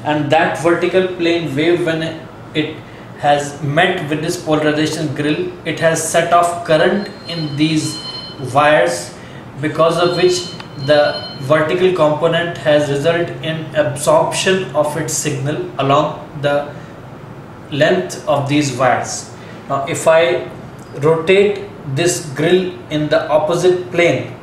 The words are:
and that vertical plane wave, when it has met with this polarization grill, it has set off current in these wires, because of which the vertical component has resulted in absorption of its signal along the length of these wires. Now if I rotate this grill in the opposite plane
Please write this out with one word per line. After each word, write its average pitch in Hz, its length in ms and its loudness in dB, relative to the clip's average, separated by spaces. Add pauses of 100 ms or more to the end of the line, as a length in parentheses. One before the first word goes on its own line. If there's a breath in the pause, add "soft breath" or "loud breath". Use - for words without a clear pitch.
and 151 260 0
that 165 320 4
vertical 175 440 2 (100)
plane 165 380 0
wave, 165 300 2
when 160 180 -2 (520)
it 156 200 -2 (440 loud breath)
has 143 440 0
met 165 460 0
with 156 140 -2
this 175 200 -4
polarization 151 720 0
grill, 151 380 -2 (140)
it 156 120 -4
has 160 240 2
set 170 300 2
off 170 340 2
current 180 440 2 (180)
in 156 280 -6
these 156 460 0 (520)
wires, 151 600 4 (460 loud breath)
because 160 380 2
of 175 180 2
which - 360 2 (340)
the 147 540 2
vertical 160 540 2
component 165 640 2
has 147 320 2
resulted 165 400 0 (140)
in 160 300 -6
absorption 160 920 2 (100)
of 151 220 0
its 147 160 -4
signal 139 680 -4
along 139 640 0
the 143 320 0 (960 loud breath)
length 175 580 0
of 135 200 2
these 139 280 2
wires. - 540 0 (380 loud breath)
Now 135 180 -2
if 165 200 -2
I 170 440 4 (500)
rotate 190 680 4 (260)
this 170 400 0
grill 180 400 2 (160)
in 151 180 -2
the 156 200 2
opposite 156 640 2
plane 160 520 0